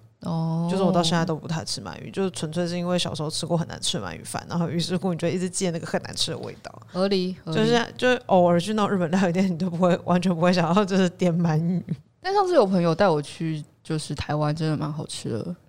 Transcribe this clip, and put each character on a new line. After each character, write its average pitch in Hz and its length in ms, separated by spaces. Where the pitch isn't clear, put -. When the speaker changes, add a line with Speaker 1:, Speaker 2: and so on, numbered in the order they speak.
Speaker 1:
哦。 165 500
Speaker 2:
就 190 60
是 190 60
我 180 80
到 175 120
现 165 160
在 170 80
都 160 100
不 147 100
太 160 180
吃 - 180
鳗 90 180
鱼， - 100
就 196 120
是 190 80
纯 156 200
粹 175 160
是 175 120
因 175 80
为 180 120
小 - 160
时 160 80
候 151 60
吃 - 160
过 170 120
很 160 120
难 78 140
吃 - 180
的 95 60
鳗 82 80
鱼 - 80
饭， - 260
然 170 100
后 170 100
于 170 120
是 180 160
乎 180 160
你 160 60
就 170 100
一 180 100
直 180 120
记 185 160
得 170 60
那 170 60
个 160 80
很 180 160
难 - 140
吃 - 140
的 123 80
味 120 240
道。 - 100
Speaker 1:
合 190 220
理， 185 360
合 160 80
理。 185 60
Speaker 2:
就 220 60
是， 233 340
就 247 280
偶 180 220
尔 175 100
去 190 140
那 214 140
种 202 100
日 - 0
本 170 140
料 190 160
理 170 60
店， 190 200
你 160 60
都 190 100
不 170 80
会， 170 180
完 180 180
全 185 120
不 160 60
会 180 120
想 170 220
要 208 100
就 185 120
是 185 140
点 175 300
鳗 156 180
鱼。 170 260
Speaker 1:
但 370 120
上 403 140
次 359 80
有 247 100
朋 190 160
友 170 140
带 202 140
我 151 120
去， 156 420
就 156 160
是 151 160
台 - 220
湾 151 180
真 160 160
的 147 60
蛮 147 140
好 151 160
吃 - 240
的 170 260